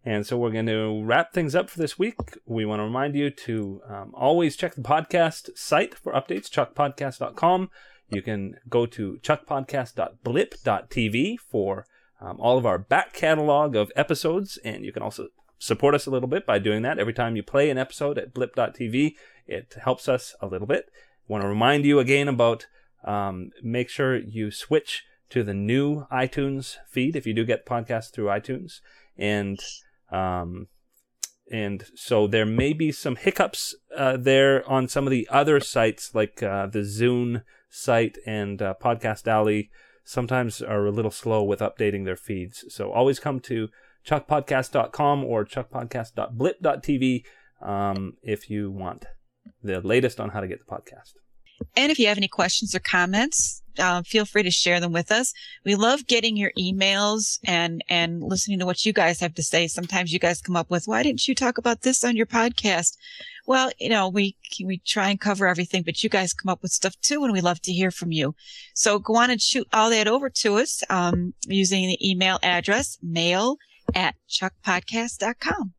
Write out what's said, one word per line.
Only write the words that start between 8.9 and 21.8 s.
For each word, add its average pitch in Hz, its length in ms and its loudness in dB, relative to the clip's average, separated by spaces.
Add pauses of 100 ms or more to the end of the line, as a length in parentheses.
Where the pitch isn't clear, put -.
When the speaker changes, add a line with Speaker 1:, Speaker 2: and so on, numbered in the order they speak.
Speaker 1:
chuck - 240 -2
podcast 135 480 -4
dot - 280 -6
blip - 400 -2
dot 104 280 -2
T 117 160 0
V 147 300 0
for, 98 500 -4 (340)
um, 98 180 -12
all 120 200 4
of 120 80 -2
our 90 100 2
back - 360 0
catalog 151 600 2
of 104 200 2
episodes, 160 680 0
and 104 220 -8
you 104 60 -8
can - 100 -8
also - 280 -10 (280)
support 139 380 2
us 143 100 0
a 139 60 -4
little 127 180 -2
bit 165 160 -2
by 104 140 2
doing 107 240 0
that. 135 160 -2
Every 113 140 0
time 117 220 -2
you 104 60 -4
play 143 300 2
an 131 80 -2
episode 143 400 -4
at - 160 -12
blip 123 180 -2
dot 117 220 0
T 120 140 -6
V, 143 280 0 (300)
it - 260 -10 (100)
helps - 260 0
us - 320 -2
a 101 60 -8
little 95 200 -6
bit. - 240 -2 (360)
Want 104 160 -4
to 101 40 0
remind 123 380 4